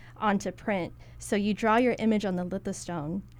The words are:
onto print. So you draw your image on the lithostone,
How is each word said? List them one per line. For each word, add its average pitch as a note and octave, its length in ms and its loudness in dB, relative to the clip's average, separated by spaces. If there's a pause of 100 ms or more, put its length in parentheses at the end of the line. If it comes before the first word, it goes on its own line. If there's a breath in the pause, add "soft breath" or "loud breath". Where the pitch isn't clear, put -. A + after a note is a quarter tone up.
(180 loud breath)
onto G3+ 320 2
print. F#3 420 -2 (260 loud breath)
So - 160 -2
you G#3 200 2
draw A3 220 4
your A#3+ 220 4
image G#3+ 280 2
on F#3 100 0
the F3+ 80 -2
lithostone, F3+ 800 -4 (180)